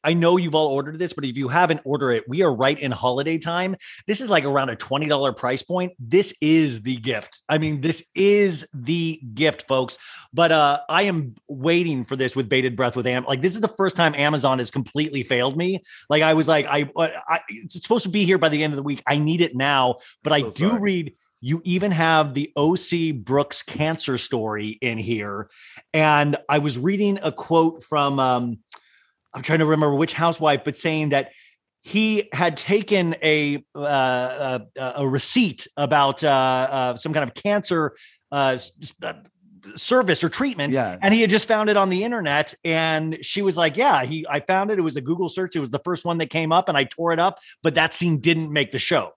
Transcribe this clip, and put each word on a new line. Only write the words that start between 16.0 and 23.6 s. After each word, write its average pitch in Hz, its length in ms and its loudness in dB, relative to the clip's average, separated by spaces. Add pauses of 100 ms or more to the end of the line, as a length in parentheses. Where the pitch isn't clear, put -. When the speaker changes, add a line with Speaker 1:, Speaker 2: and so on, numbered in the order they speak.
Speaker 1:
Like, 151 140 4
I 160 140 4
was 156 120 2
like, 151 200 2
I, 147 280 0
uh, 165 120 0 (200)
I, 165 120 0 (100)
it's 208 320 -12
supposed 233 220 0
to 185 80 -4
be 202 140 2
here 185 120 4
by 160 120 4
the 151 140 0
end 151 100 -2
of 139 40 -4
the 139 60 -6
week. 143 240 -6
I 143 100 2
need 160 240 2
it 160 140 0
now, 131 400 2 (280)
but 151 100 2
I 147 80 4
Speaker 2:
So 113 100 -6
Speaker 1:
do 180 180 0
Speaker 2:
sorry. 226 120 0
Speaker 1:
read, 180 320 -2 (280)
you 156 220 -4
even 185 260 0
have 160 460 4
the 143 200 -4
O 156 200 4
C 170 360 0
Brooks 139 520 -2